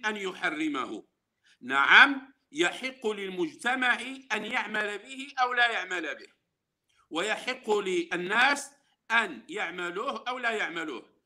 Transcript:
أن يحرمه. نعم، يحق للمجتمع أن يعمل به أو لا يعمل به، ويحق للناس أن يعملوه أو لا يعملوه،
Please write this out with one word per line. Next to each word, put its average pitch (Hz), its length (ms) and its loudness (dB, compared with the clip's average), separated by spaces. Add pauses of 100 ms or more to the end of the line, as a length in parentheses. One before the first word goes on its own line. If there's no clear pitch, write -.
أن 214 100 -2
يحرمه. 156 880 -4 (560)
نعم، 165 720 6 (200)
يحق 180 540 -2
للمجتمع 208 880 -2 (380)
أن 214 120 -2
يعمل 214 540 -2
به 269 420 -14
أو 247 120 2
لا 240 180 4
يعمل 180 440 -4
به، - 180 -18 (760)
ويحق 220 600 -4
للناس 196 1040 0 (380)
أن 196 380 0
يعملوه 180 800 -6
أو 254 100 -4
لا 240 120 0
يعملوه، 165 600 -4 (160)